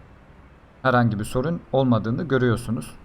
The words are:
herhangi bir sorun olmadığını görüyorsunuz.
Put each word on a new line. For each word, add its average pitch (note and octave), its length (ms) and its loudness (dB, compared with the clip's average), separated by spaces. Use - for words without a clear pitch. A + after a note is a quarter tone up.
herhangi A#2+ 360 2
bir G#2 60 -6
sorun D3+ 360 -4
olmadığını B2 500 2
görüyorsunuz. B2+ 720 -2